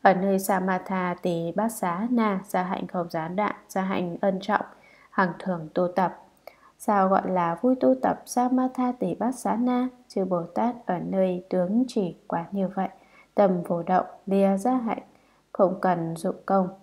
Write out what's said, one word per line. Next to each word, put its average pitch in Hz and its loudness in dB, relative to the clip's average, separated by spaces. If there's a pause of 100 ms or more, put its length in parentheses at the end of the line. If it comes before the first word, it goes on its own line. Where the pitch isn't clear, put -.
ở 196 8
nơi 190 2
Samatha 185 -2
Tỳ 170 -2
Bát 208 -2
Xá 190 -4
Na, 214 2
gia 185 -2
hạnh 185 -4
không 170 -6
gián 165 -6
đoạn, 208 -2 (140)
gia 190 -4
hạnh 185 -4
ân 190 0
trọng, - 0 (460)
hằng 185 2
thường 165 -6
tu 180 2
tập. 180 -2 (560)
Sao 196 2
gọi 190 4
là 175 0
vui 254 4
tu 262 6
tập - 0
Samatha 254 0
Tỳ 185 -2
Bát 247 -2
Xá 202 -2
Na? 247 0 (200)
Chư 196 -2
Bồ 180 0
Tát 226 -4
ở 180 0
nơi 180 0
tướng 190 2
chỉ 185 -2 (120)
quán 170 -4
như 196 -2
vậy, 190 -4 (460)
tâm 185 4
vô 170 -4
động, 185 2 (200)
lìa 196 4
gia 226 0
hạnh, 233 -2 (500)
không 190 2
cần 165 0
dụng 180 -4 (100)
công 190 2 (140)